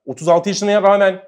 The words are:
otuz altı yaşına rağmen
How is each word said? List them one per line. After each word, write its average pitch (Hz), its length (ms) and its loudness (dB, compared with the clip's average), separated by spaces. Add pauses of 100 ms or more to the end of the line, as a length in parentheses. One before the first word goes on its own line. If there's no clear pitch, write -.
otuz 143 220 -8
altı 175 200 2
yaşına 202 340 -2
rağmen 196 460 2